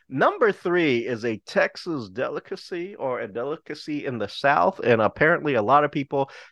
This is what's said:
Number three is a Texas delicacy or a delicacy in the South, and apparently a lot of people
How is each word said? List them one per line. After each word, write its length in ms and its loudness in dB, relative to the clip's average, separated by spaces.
Number 440 2
three 540 0
is 180 -6
a 140 -2
Texas 720 -4
delicacy 840 -8
or 260 -6
a 80 -8
delicacy 800 -8
in 120 -6
the 100 -6
South, 520 2
and 220 4
apparently 520 2
a 80 2
lot 220 6
of 80 -2
people 380 -2